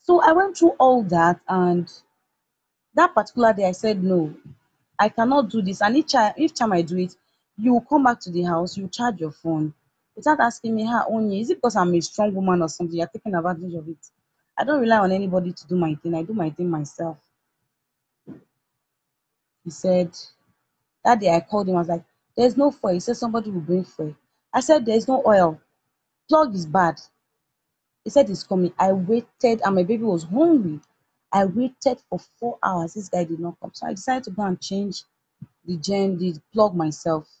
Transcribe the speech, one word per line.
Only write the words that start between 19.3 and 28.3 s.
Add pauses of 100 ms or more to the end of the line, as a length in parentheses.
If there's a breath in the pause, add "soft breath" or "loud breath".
He
said, (880)
that
day
I
called
him,
I
was
like, (320)
"There's
no
fuel."
He
said,
"Somebody
will
bring
fuel." (380)
I
said,
"There's
no
oil. (720)
Plug
is
bad." (1040)
He
said,